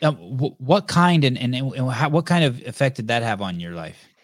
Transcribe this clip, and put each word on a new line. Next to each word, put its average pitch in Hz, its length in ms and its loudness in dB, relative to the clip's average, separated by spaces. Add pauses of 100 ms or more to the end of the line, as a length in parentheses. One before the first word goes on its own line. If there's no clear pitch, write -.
Um, 151 160 2
wh-, 123 440 -6
what 185 260 2
kind 175 360 4
and, 127 140 2
and, 123 180 -2
and 131 360 -4
how, 131 180 0
what 165 160 2
kind 170 180 2
of 123 240 0
effect 131 300 -2
did 113 100 -6
that 117 160 0
have 107 180 -2
on 90 180 -6
your 85 140 -10
life? 80 240 -12 (260)